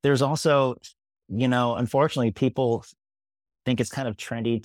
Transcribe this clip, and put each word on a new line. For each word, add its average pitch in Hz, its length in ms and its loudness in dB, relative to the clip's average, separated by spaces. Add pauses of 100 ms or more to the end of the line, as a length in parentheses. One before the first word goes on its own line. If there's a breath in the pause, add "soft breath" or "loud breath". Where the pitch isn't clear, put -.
There's 139 180 4
also, 139 540 2 (520)
you 120 200 -2
know, 123 260 2
unfortunately, 131 560 0
people 120 560 -2 (800)
think 123 160 0
it's 110 80 -2
kind 135 180 -6
of 107 100 -8
trendy 117 480 -4